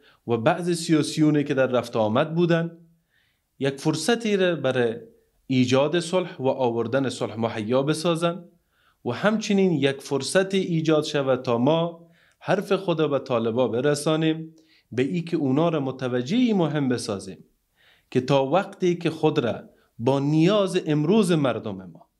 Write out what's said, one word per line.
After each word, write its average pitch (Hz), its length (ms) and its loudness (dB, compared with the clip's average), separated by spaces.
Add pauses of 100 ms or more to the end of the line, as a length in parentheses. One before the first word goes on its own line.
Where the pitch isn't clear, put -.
(280)
و 117 100 0
بعض 175 340 0
سیاسیونی 156 720 2
که 143 100 -4
در 127 140 2
رفت 120 280 -2
آمد 123 400 0
بودن، 170 420 0 (800)
یک 135 200 -4
فرصتی 214 580 0
را 180 180 0
برای 127 400 0 (520)
ایجاد 135 520 2
صلح 175 420 -4
و 131 60 -2
آوردن 120 600 0
صلح 110 260 -6
مهیا 113 480 -2
بسازن 165 600 -2 (640)
و 120 60 -4
همچنین 196 600 2
یک 139 300 0
فرصت 185 520 -2
ایجاد 160 500 2
شود 135 380 0
تا 123 160 0
ما 165 500 0 (320)
حرف 190 340 -2
خود 170 360 0
به 139 100 0
طالبا 117 480 0
برسانیم، 156 880 0 (360)
به 120 120 2
ای 175 180 -2
که 165 160 -4
اونا 143 320 2
را 165 100 0
متوجه 131 720 -2
مهم 151 360 0
بسازیم 98 560 -6 (680)
که 131 100 0
تا 135 240 2
وقتی 180 500 0
که 170 140 -2
خود 156 300 0
را 113 240 -4 (360)
با 131 200 2
نیاز 175 680 2
امروز 170 460 2
مردم 110 640 -2
ما، - 140 -20 (120)